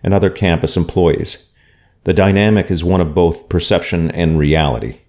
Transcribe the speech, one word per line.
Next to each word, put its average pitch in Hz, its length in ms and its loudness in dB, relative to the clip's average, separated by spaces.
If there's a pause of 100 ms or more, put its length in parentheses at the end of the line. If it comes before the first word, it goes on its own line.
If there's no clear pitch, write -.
and 98 120 0
other 98 160 2
campus - 480 0
employees. - 760 -2 (520)
The 92 80 -2
dynamic 98 580 2
is 85 100 -2
one 90 200 0
of 78 120 -2
both 85 360 0
perception 85 600 -2
and 80 280 0
reality. 73 680 -2